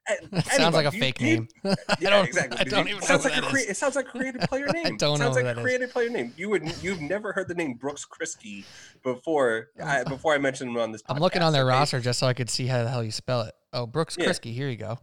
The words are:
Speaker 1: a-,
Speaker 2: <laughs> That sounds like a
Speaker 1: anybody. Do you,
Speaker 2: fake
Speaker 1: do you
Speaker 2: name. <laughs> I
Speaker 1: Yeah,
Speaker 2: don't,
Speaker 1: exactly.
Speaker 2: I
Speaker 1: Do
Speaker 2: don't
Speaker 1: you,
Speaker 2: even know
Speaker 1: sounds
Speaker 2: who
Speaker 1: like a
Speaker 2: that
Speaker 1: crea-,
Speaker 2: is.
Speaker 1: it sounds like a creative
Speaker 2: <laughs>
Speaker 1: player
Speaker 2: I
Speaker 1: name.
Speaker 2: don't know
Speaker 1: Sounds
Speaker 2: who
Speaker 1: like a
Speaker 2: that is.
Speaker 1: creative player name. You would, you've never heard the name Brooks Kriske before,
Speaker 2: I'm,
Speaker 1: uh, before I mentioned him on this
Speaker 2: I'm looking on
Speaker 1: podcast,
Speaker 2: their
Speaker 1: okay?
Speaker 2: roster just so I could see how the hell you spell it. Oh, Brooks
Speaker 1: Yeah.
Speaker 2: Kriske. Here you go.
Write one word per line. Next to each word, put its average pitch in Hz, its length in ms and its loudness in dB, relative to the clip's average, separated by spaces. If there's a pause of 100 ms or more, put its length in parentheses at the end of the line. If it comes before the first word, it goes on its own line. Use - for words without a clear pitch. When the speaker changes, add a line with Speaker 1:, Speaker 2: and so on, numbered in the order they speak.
Speaker 1:
a-, 180 200 -4
Speaker 2:
<laughs> - 40 -16
That 180 140 0
sounds 190 300 4
like 156 100 4
a 143 40 2
Speaker 1:
anybody. - 20 -4
Do 180 60 -4
you, 226 40 0
Speaker 2:
fake 135 160 0
Speaker 1:
do 247 80 0
you 320 120 4
Speaker 2:
name. 113 100 -2 (160)
<laughs> - 20 -4 (240)
I 202 100 2
Speaker 1:
Yeah, 180 120 2
Speaker 2:
don't, 202 160 8
Speaker 1:
exactly. 170 320 -2
Speaker 2:
I - 60 4
Speaker 1:
Do - 40 -6
Speaker 2:
don't 190 180 2
Speaker 1:
you, - 100 -4
Speaker 2:
even - 40 -8
know - 60 -4
Speaker 1:
sounds 180 160 4
Speaker 2:
who 269 80 2
Speaker 1:
like - 80 0
a - 20 -2
Speaker 2:
that - 80 -4
Speaker 1:
crea-, 269 140 0
Speaker 2:
is. - 80 -6
Speaker 1:
it 190 60 -6
sounds 277 180 0
like 262 100 -2
a - 60 -16
creative 254 300 -6
Speaker 2:
<laughs> 175 60 0
Speaker 1:
player 277 220 -2
Speaker 2:
I - 20 2 (120)
Speaker 1:
name. - 140 -2
Speaker 2:
don't 147 200 2
know 143 80 2
Speaker 1:
Sounds 135 120 2
Speaker 2:
who 247 60 2
Speaker 1:
like 123 80 0
a 117 40 -2
Speaker 2:
that - 20 -8
is. 240 60 -6
Speaker 1:
creative 254 280 0
player 233 200 0
name. 143 260 -4
You 190 140 -6
would, 156 320 -2
you've 180 180 -4
never 190 320 -4
heard 190 140 -4
the 170 80 -6
name 160 180 -2
Brooks 139 320 -8
Kriske 104 580 -12 (400)
before, 127 680 2 (140)
Speaker 2:
I'm, 139 220 0
Speaker 1:
uh, 160 40 -6
before 160 260 2
I - 20 4
mentioned 135 320 -2
him 120 80 -2
on 113 140 0
this 110 180 -10
Speaker 2:
I'm 131 80 -2
looking 175 240 2
on 165 80 6
Speaker 1:
podcast, 156 40 4
Speaker 2:
their 135 100 6
Speaker 1:
okay? 127 60 4 (100)
Speaker 2:
roster 143 200 2
just 120 200 0
so 135 80 2
I 127 80 4
could 123 160 -4
see 127 160 -2
how 123 160 2
the 117 80 -2
hell 123 120 -2
you 110 80 -4
spell 123 300 -2
it. - 140 -6 (180)
Oh, 123 140 -4
Brooks 151 320 -2
Speaker 1:
Yeah. 170 80 2
Speaker 2:
Kriske. 143 260 -2
Here 135 160 -4
you 117 80 -6
go. 107 260 -8